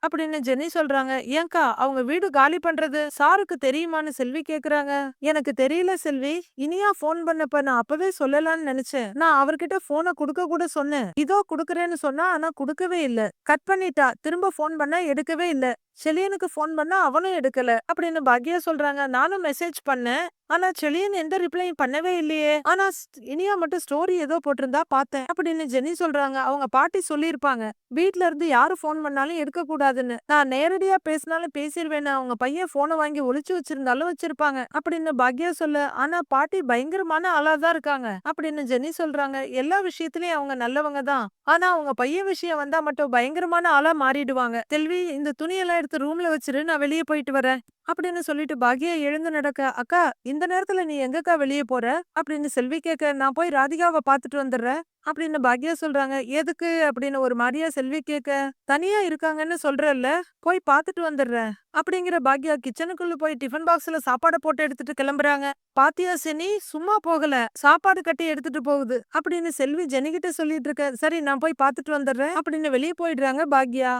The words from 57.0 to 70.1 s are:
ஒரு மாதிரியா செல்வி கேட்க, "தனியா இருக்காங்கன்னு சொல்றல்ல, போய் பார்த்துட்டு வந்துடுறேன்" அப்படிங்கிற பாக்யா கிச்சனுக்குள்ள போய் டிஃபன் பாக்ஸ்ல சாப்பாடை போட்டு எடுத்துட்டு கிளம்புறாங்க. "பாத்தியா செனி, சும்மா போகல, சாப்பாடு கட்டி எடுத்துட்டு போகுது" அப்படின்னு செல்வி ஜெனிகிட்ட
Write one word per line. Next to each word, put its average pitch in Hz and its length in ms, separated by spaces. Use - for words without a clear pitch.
ஒரு 254 180
மாதிரியா 254 340
செல்வி 277 320
கேட்க, 294 300
"தனியா 359 360
இருக்காங்கன்னு 320 560
சொல்றல்ல, 277 520
போய் 359 280
பார்த்துட்டு 311 360
வந்துடுறேன்" 240 500
அப்படிங்கிற 349 500
பாக்யா 269 340
கிச்சனுக்குள்ள 339 580
போய் 302 240
டிஃபன் 277 280
பாக்ஸ்ல 330 360
சாப்பாடை 320 380
போட்டு 311 220
எடுத்துட்டு 277 340
கிளம்புறாங்க. 285 500
"பாத்தியா 339 420
செனி, 320 340
சும்மா 359 420
போகல, 311 340
சாப்பாடு 349 480
கட்டி 330 240
எடுத்துட்டு 302 360
போகுது" 262 360
அப்படின்னு 339 360
செல்வி 294 360
ஜெனிகிட்ட 294 440